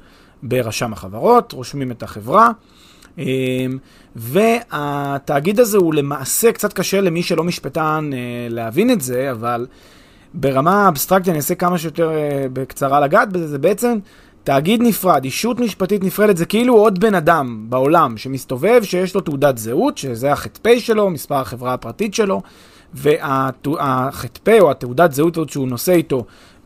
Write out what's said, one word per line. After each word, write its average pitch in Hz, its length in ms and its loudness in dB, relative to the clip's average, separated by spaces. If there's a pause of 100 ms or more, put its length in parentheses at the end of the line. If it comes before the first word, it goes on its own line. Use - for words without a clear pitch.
(440)
ברשם 117 500 -4
החברות, 151 580 0
רושמים 131 400 -8
את 117 120 -12
החברה. 156 480 2 (680)
אה, 127 460 -2 (500)
והתאגיד 147 1400 -2
הזה 214 180 4
הוא 165 160 2
למעשה, 143 580 0
קצת 214 220 -6
קשה 190 280 -2
למי 170 220 0
שלא 165 200 0
משפטן, 156 720 -4
אה, 120 360 -8
להבין 117 420 0
את 202 100 2
זה, 127 300 -2
אבל 120 360 -4 (680)
ברמה 147 520 2
האבסטרקטית, 185 440 2
אני 160 80 0
אעשה 147 180 -4
כמה 180 220 0
שיותר, 160 340 -2
אה, 143 420 -2
בקצרה 135 460 -2
לגעת 185 340 2
בזה, 170 140 -4
זה 147 100 -6
בעצם 208 400 0 (460)
תאגיד 156 380 2
נפרד, 180 440 2
ישות 220 340 -4
משפטית 190 440 -2
נפרדת, 190 340 2
זה 170 80 -2
כאילו 240 300 2
עוד 208 240 6
בן 208 160 4
אדם 143 540 0
בעולם 131 480 2
שמסתובב, 135 680 0
שיש 180 320 -2
לו 190 60 2
תעודת 139 360 0
זהות, 139 400 -2
שזה 131 340 -4
הח"פ - 360 -4 (100)
שלו, 214 320 2
מספר 147 260 -6
החברה 127 380 -4
הפרטית 185 400 -6
שלו, 196 280 0 (520)
והחפ 135 1600 -2 (100)
או 165 120 6
התעודת 135 400 2
זהות 160 260 0
הזאת 156 120 -4
שהוא 135 180 -4
נושא 127 240 -2
איתו, 139 340 2 (400)